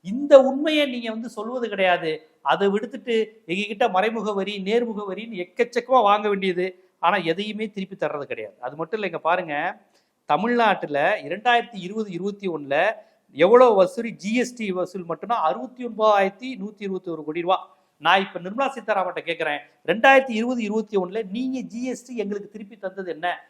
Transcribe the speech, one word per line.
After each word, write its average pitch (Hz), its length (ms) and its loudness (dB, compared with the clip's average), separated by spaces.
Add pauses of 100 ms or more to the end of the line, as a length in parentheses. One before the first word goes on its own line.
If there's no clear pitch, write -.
இந்த 277 280 2 (160)
உண்மையை 294 340 0 (100)
நீங்க 233 200 -8
வந்து 226 220 -10
சொல்வது 233 380 -6
கிடையாது. 175 380 2 (400)
அதை 175 220 2
விடுத்துட்டு 240 420 -4 (360)
எங்ககிட்ட 208 340 -2 (100)
மறைமுக 214 440 0
வரி, 196 140 -4 (140)
நேர்முக 226 420 0
வரின்னு 208 340 -10
எக்கச்சக்கமா 240 560 0 (100)
வாங்க 208 220 4
வேண்டியது, 185 340 0 (400)
ஆனா 185 120 4 (140)
எதையுமே 208 420 -4
திருப்பி 190 220 -8
தர்றது 151 360 -4
கிடையாது. 110 240 -8 (100)
அது 135 140 -8
மட்டும் 165 200 -6
இல்லைங்க, 175 200 -6 (100)
பாருங்க, 175 260 -2 (720)
தமிழ்நாட்டுல 190 720 2 (260)
இரண்டாயிரத்தி 233 600 0
இருபது 208 300 -6
இருபத்தி 202 360 -6
ஒண்ணுல 143 240 -2 (600)
எவ்வளவு 226 420 8
வசூல், 226 300 2 (120)
ஜி 190 100 -6 (100)
எஸ் 247 160 -2
டி 214 100 -6 (100)
வசூல் 180 320 -8
மட்டும்னா 208 280 -4 (120)
அறுபத்தி 240 400 -6
ஒன்பதாயிரத்தி 208 600 2 (120)
நூத்தி 208 260 -12
இருபத்தி 185 280 -6
ஒரு 156 120 -12
கோடி 165 180 -6
ரூபா. 185 120 2 (440)
நான் 180 240 4
இப்ப 190 200 -12
நிர்மலா 226 280 -4
சீதாராமன்ட்ட 190 540 -4
கேக்குறேன், 160 340 -4 (300)
ரெண்டாயிரத்தி 269 480 6
இருபது 240 280 -2
இருபத்தி 214 340 -2
ஒண்ணுல 185 200 -6 (140)
நீங்க 262 240 -4 (120)
ஜி 233 200 -10
எஸ் - 160 -12
டி 254 160 -14
எங்களுக்கு 202 320 -8
திருப்பி 214 220 -16
தந்தது 190 380 -10
என்ன? 165 120 -6 (220)